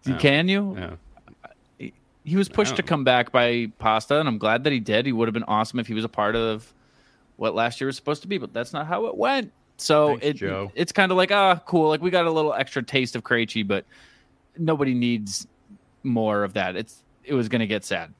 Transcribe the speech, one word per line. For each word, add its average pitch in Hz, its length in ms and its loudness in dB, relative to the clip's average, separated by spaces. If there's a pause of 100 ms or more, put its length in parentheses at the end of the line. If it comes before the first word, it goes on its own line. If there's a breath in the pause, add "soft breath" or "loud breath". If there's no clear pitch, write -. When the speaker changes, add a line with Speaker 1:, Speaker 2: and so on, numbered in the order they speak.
Speaker 1:
You 131 80 0
Speaker 2:
No. - 60 -2
Speaker 1:
Can 147 280 4
you? 196 280 0
Speaker 2:
No. 87 220 -10 (800)
Speaker 1:
He, - 160 -14 (300)
he 151 120 -2
was 196 140 2
pushed 202 240 0
Speaker 2:
I - 40 -4
Speaker 1:
to - 40 -2
Speaker 2:
don't - 60 -2
Speaker 1:
come 151 160 0
back 123 280 4
by 120 480 2
Pasta, 110 400 2
and 156 80 0
I'm 113 120 0
glad 110 240 2
that 147 100 2
he 127 60 0
did. 110 260 0
He 139 60 0
would 113 160 2
have 113 60 -2
been 113 100 -4
awesome 110 360 0
if 110 80 -6
he 117 60 -8
was 110 100 -4
a 113 60 -6
part 107 260 0
of 110 380 -2 (640 soft breath)
what 107 180 -2
last 117 240 0
year 135 60 -4
was 135 100 -4
supposed 147 280 -6
to 180 40 -14
be, 196 100 -4
but 127 160 -10
that's 117 200 -8
not 151 140 -6
how 196 180 -4
it 226 100 -6
went. 262 360 -2 (260)
So 151 320 4
Speaker 2:
Thanks, 135 160 -2
Speaker 1:
it, 147 120 0
Speaker 2:
Joe. 98 380 -6
Speaker 1:
it's 170 160 -2
kinda 185 240 2
like, 185 160 4
"Ah, 190 340 4
cool. 160 220 2
Like, 151 140 0
we 180 80 0
got 175 160 2
a 165 60 0
little 156 220 0
extra 131 300 -4
taste 131 320 -2
of 117 80 -6
Krejci, 113 420 0
but 98 200 -2 (720 soft breath)
nobody 151 360 0
needs 117 540 -2 (560)
more 110 400 0
of 95 120 -6
that." 92 200 -2
It's, - 260 -10 (220)
it 139 100 -6
was 123 140 0
gonna 113 200 0
get 104 180 -4
sad. 82 340 -6